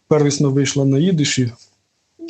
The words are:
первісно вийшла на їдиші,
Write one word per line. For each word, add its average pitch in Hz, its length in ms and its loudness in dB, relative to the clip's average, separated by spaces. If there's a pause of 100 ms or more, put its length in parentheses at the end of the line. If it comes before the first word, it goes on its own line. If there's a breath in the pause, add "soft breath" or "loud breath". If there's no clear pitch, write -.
первісно 147 420 2
вийшла 139 340 0
на 135 140 2
їдиші, 143 540 0 (760)